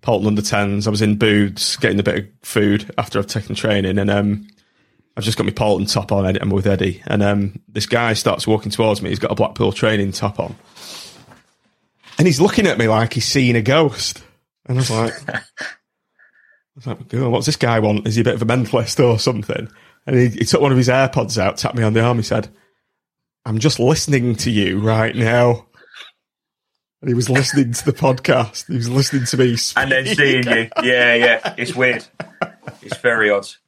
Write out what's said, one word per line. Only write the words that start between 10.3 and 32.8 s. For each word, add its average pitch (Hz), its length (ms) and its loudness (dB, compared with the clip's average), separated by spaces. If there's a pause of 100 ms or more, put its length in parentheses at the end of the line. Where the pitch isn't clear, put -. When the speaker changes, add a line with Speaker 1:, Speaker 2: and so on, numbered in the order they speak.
Speaker 1:
on, - 160 -6 (1600)
and 170 100 4
he's 143 140 2
looking 202 260 4
at 117 100 2
me 117 120 2
like 110 240 2
he's 120 120 -2
seen 123 300 2
a 117 60 2
ghost. 135 600 0 (440)
And 127 120 -2
I 131 40 0
was 123 100 -2
like, 113 220 -2 (160)
<laughs> - 0 -
I 110 120 -8 (1300)
was 127 120 -20
like, - 220 -10
"God, 123 220 -2
what's 117 160 -2
this - 80 -2
guy 117 240 0
want? 107 280 0
Is 107 80 -2
he 117 60 2
a - 20 2
bit 120 120 2
of 110 60 -4
a 113 40 -2
mentalist 120 580 0
or 117 140 4
something?" - 500 -4 (380)
And 131 100 0
he, 123 140 4
he 110 160 -4
took 120 160 2
one 139 100 4
of 131 60 4
his 127 120 4
AirPods 127 500 0
out, 95 180 0
tapped - 180 -4
me 117 80 0
on 107 100 2
the 113 100 4
arm. 120 140 2
He 110 60 -2
said, - 260 -2 (960)
"I'm 110 120 -4
just 120 220 0
listening 123 580 2
to 120 140 -2
you 98 280 0
right 110 360 0
now." 120 500 2 (1400)
And 131 80 -6
he 120 60 0
was 117 160 -2
listening 131 420 2
to - 120 -6
the 135 80 0
podcast. 127 720 0
He 131 100 -6
was 117 120 -4
listening 131 360 0
to - 120 -2
me 123 200 2
speak. - 260 -2
Speaker 2:
And 135 80 -2
then 131 140 2
seeing 135 420 2
you. 113 220 0 (140)
Yeah, 123 320 4
yeah. 117 420 2
It's 123 180 -6
weird. 123 300 0 (800)